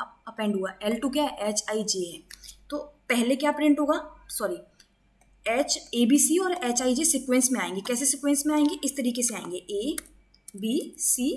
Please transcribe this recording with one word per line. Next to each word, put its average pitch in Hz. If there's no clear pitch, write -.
अप-, -
append 214
हुआ। 185
एल 214
टू 269
क्या 294
है, 214
एचआईजे 214
है। 170
तो 294
पहले 240
क्या 294
print 294
होगा, 302
Sorry, 180
एचएबीसी 262
और 370
एचआईजे 254
sequence 254
में 220
आएंगे। 185
कैसे 247
sequence 285
में 302
आएंगे, 294
इस 269
तरीके 247
से 226
आएंगे, 175
एबीसी -